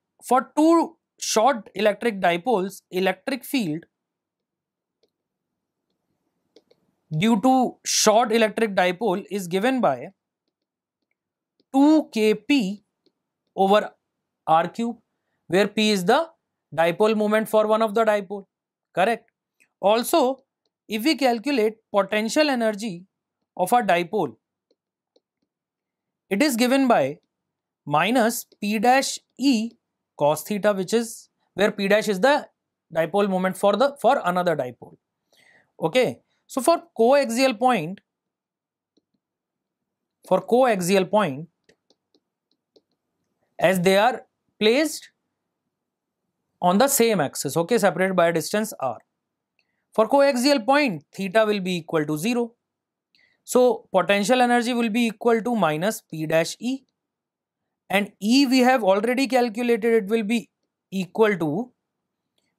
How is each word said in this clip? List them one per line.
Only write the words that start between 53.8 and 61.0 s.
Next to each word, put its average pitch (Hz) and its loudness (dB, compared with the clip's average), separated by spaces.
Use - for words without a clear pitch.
potential 202 2
energy 240 2
will 233 -2
be 233 0
equal 226 0
to 240 -4
minus 175 -2
P 156 -10
dash 160 -2
E. 254 -6
And 202 -2
E 247 2
we 262 2
have 247 4
already 220 0
calculated, 233 0
it 226 2
will 226 -2
be 220 -4
equal 202 0